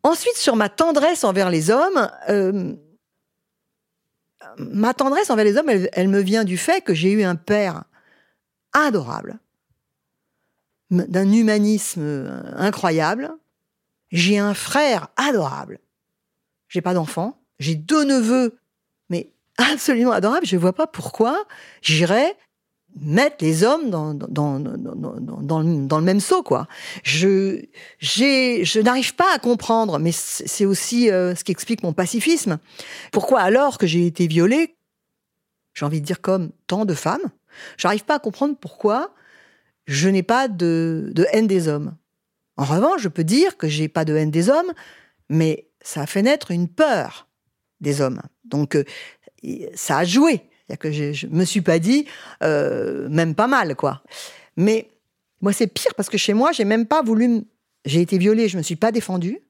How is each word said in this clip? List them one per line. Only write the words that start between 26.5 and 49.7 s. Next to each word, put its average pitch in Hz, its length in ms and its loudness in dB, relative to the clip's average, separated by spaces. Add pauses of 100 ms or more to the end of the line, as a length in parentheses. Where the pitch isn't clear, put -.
Je, 190 580 0 (360)
j'ai, 247 680 0
je 220 160 0
n'arrive 247 340 0
pas 349 200 2
à - 40 -2
comprendre, 226 600 0
mais 165 140 2
c'est, - 340 -8
c'est - 200 -2
aussi, 233 440 2
euh, 180 240 0
ce - 80 -10
qui 190 100 -4
explique - 300 -4
mon 165 120 -2
pacifisme. 202 640 0 (520)
Pourquoi, 220 300 2
alors 240 380 2
que 185 80 2
j'ai 175 200 2
été 170 200 0
violée, 202 500 2 (960)
j'ai - 140 -6
envie 151 160 -2
de 147 40 -8
dire 180 140 -4
comme 185 320 -2 (140)
tant 208 180 -2
de 190 100 -2
femmes, 254 360 -4 (480)
j'arrive 208 260 0
pas 302 120 0
à - 20 -4
comprendre 277 420 -2
pourquoi 220 540 -2 (720)
je 147 240 0
n'ai 190 120 2
pas 254 260 2
de, 165 680 -2
de 175 180 4
haine 220 140 4
des 180 220 2
hommes. 147 280 -6 (600)
En 139 60 0
revanche, 226 380 2
je 196 60 -4
peux 160 160 -2
dire 277 320 2
que 156 120 -4
j'ai 151 200 -2
pas 160 160 -2
de 151 100 -2
haine 156 160 2
des 170 200 2
hommes, 339 220 2 (580)
mais 160 380 0 (120)
ça - 220 -10
a 147 40 -6
fait 196 160 -2
naître 285 280 0
une 175 180 -2
peur 214 580 -2 (540)
des 143 220 -2
hommes. 131 180 -2 (240)
Donc, 147 320 -2
euh, 208 80 2 (880)